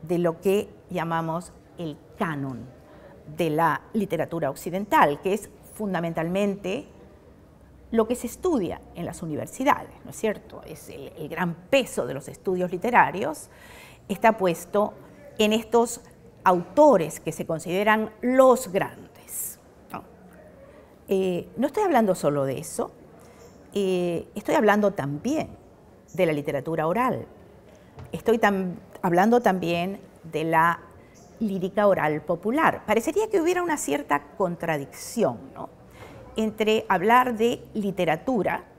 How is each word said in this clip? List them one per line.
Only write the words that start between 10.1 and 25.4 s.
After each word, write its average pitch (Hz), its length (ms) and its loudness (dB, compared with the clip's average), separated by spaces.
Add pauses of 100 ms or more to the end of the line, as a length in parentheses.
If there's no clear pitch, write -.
es - 40 -16
cierto? - 480 -4
Es - 260 -18
el, 135 280 -14
el 156 120 -10
gran 170 260 -4
peso - 500 0
de 139 80 -6
los 139 140 -10
estudios 180 440 -4
literarios 190 760 2 (580)
está 220 300 2
puesto 190 560 0 (440)
en 214 160 4
estos 233 480 0 (420)
autores 185 760 6
que - 120 -8
se 170 140 -8
consideran 208 680 2 (100)
los 247 500 6
grandes, - 880 -8 (320)
¿no? - 120 -12 (1040)
Eh, 185 500 -2
no 247 100 0
estoy 427 160 -2
hablando 233 320 4
solo 143 300 0
de 135 140 -4
eso, - 320 -8 (800)
eh, 180 640 -2
estoy 247 200 -2
hablando 208 360 4
también 151 580 -4 (640)